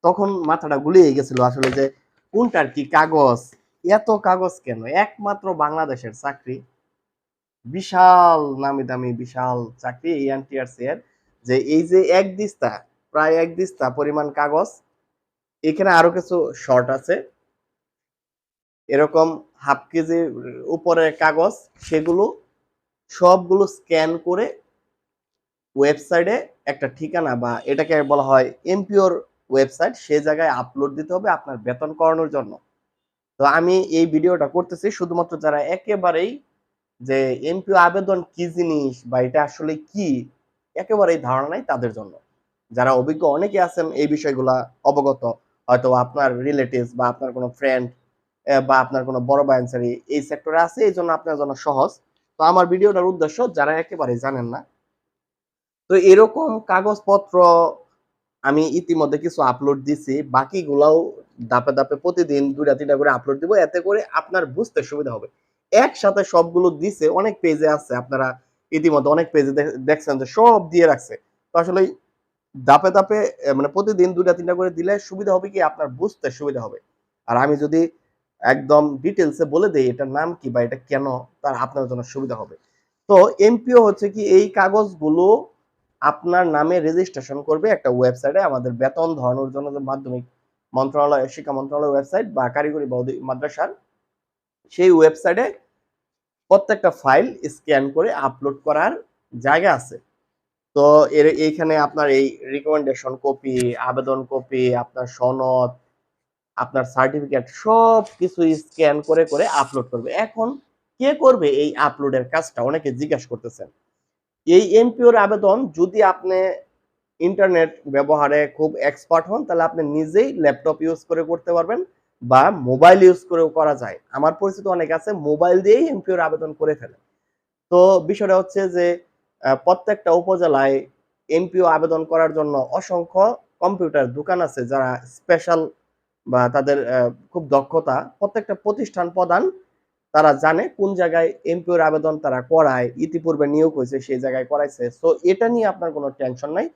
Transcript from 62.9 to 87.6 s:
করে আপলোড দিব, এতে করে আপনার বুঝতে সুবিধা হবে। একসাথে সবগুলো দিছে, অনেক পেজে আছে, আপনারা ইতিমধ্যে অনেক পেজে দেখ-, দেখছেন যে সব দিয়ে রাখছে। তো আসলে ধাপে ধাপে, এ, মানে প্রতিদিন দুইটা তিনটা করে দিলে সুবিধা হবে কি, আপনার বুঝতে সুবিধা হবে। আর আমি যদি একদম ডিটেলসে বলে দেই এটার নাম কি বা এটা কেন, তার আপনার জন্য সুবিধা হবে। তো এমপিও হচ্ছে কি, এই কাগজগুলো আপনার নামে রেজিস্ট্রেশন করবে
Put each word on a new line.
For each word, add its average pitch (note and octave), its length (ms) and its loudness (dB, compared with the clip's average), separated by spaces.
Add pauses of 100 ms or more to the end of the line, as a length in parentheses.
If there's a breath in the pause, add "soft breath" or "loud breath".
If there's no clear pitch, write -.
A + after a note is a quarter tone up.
করে C#3+ 140 2
আপলোড C3+ 300 -4
দিব, E3+ 120 -2
এতে F3+ 280 0
করে G3+ 200 -2 (120)
আপনার F3 340 -4
বুঝতে C#3 360 -6
সুবিধা C#3+ 300 -8
হবে। G#2+ 140 -12 (460)
একসাথে G3+ 520 2
সবগুলো F3 460 2
দিছে, D#3 380 -4
অনেক G3 320 -2
পেজে D#3 280 0
আছে, D3 280 -2
আপনারা B2+ 420 -6 (320)
ইতিমধ্যে D3+ 400 2
অনেক D#3+ 220 2
পেজে C#3 200 2
দেখ-, C#3+ 260 -2
দেখছেন D3 400 -2
যে C3 80 -6
সব G#3+ 440 4
দিয়ে E3+ 160 4
রাখছে। B2+ 280 0 (380)
তো E3+ 60 2
আসলে F3+ 220 0 (840)
ধাপে D3 240 6
ধাপে, G3 280 2 (200)
এ, C#3 140 -2
মানে C#3 160 0
প্রতিদিন F#3 440 0
দুইটা F3 200 2
তিনটা F3 220 -2
করে F#3 160 -2
দিলে F3 280 -2
সুবিধা G3+ 360 -6
হবে F#3 160 -2
কি, F#3+ 120 -2
আপনার D3+ 260 -2
বুঝতে C#3+ 420 -6
সুবিধা C3+ 300 -8
হবে। A2 180 -14 (480)
আর A#2 100 0
আমি C#3+ 200 2
যদি D3+ 320 0 (520)
একদম C#3+ 560 2
ডিটেলসে D#3+ 480 -2
বলে D#3+ 240 0
দেই C#3+ 220 0
এটার C3+ 180 -6
নাম D#3 260 -4
কি C3+ 160 -12
বা A#2+ 120 0
এটা A#2+ 140 -4
কেন, C3+ 300 -6 (360)
তার C#3 120 -4
আপনার C3 340 -6
জন্য B2 140 -8
সুবিধা B2 340 -10
হবে। G#2+ 200 -16 (520)
তো G3+ 80 6 (240)
এমপিও A#3+ 440 4
হচ্ছে G3+ 240 0
কি, G3+ 180 -6
এই F#3+ 220 4
কাগজগুলো F#3+ 800 0 (760)
আপনার E3+ 440 0
নামে D#3+ 340 0
রেজিস্ট্রেশন D3+ 600 -4
করবে D#3+ 280 0